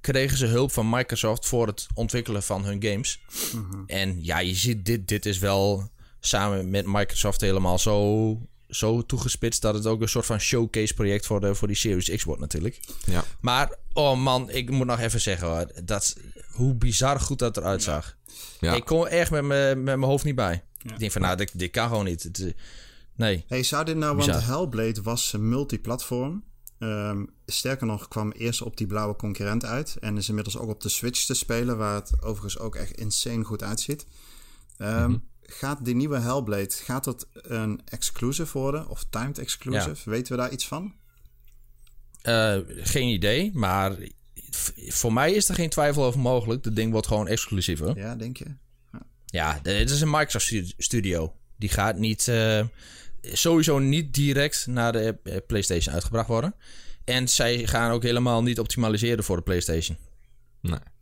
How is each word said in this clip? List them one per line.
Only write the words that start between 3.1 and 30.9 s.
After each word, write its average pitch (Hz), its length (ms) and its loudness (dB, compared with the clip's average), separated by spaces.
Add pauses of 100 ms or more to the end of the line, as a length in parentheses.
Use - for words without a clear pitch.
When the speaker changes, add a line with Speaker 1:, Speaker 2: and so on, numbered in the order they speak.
Speaker 2:
Mhm. 98 340 -8
Speaker 1:
En 95 360 -2
ja, 80 160 0
je 92 160 0
ziet, 104 300 0
dit, 107 220 0
dit 104 180 -2
is 101 140 0
wel 98 520 2 (280)
samen 98 500 0
met 101 160 0
Microsoft 101 560 2
helemaal 95 380 4
zo, 110 580 4 (320)
zo 117 360 0
toegespitst - 560 -2
dat 107 120 2
het 107 120 -2
ook 110 160 2
een 113 80 0
soort 120 160 0
van 110 140 0
showcase 110 540 0
project 101 320 2
voor 104 160 0
de, 98 140 2
voor 104 120 2
die 101 100 0
Series 92 380 2
X 107 80 -2
wordt - 180 -2
natuurlijk. 78 380 -4 (260)
Speaker 3:
Ja. 90 180 4 (160)
Speaker 1:
Maar, 127 360 2 (180)
oh 143 300 4
man, 127 260 2
ik 123 200 -4
moet 131 180 2
nog 120 120 0
even 113 220 2
zeggen 90 260 0
hoor. 82 240 -2 (120)
Dat, 101 340 0 (340)
hoe 131 220 4
bizar 127 460 4
goed 135 200 -2
dat 117 180 2
eruit 95 260 0
Speaker 2:
Ja. 78 100 0
Speaker 1:
zag. - 240 -6 (420)
Speaker 3:
Ja. 82 140 2
Speaker 1:
Ik - 120 0
kon 165 220 4
echt 165 240 2
met 151 120 2
me, 139 320 4
met 131 80 -2
mijn 135 200 2
hoofd 135 220 4
niet 147 100 0
bij. 92 280 0 (140)
Speaker 2:
Ja. 113 160 -12
Speaker 1:
Ik 107 60 -10
denk 107 120 -2
van, 104 100 0
nou, 92 160 2
dit, 95 220 -4
dit 87 120 -2
kan 117 160 0
gewoon 110 180 0
niet. 85 180 -4
Het, 85 160 -8
eh, 92 120 -4 (640)
nee. 101 320 0
Speaker 2:
Hey, 127 160 -2
zou 151 220 0
dit 160 100 -2
nou, 151 200 2
Speaker 1:
Bizar. 143 180 4
Speaker 2:
want 80 120 2
Hellblade 113 560 0
was, 113 320 -2
eh, 104 60 -2
multiplatform. 127 1040 -2 (360)
Ehm, 104 460 -2 (200)
sterker 131 420 -2
nog, 107 200 -4
kwam 107 240 -4
eerst 117 300 -4
op 113 160 -8
die 107 100 -2
blauwe 104 280 -2
concurrent 104 500 -2
uit. 123 340 -4
En 104 180 -2
is 98 120 -4
inmiddels 104 280 -2
ook 113 120 -6
op 104 120 -6
de - 80 -4
Switch - 360 -2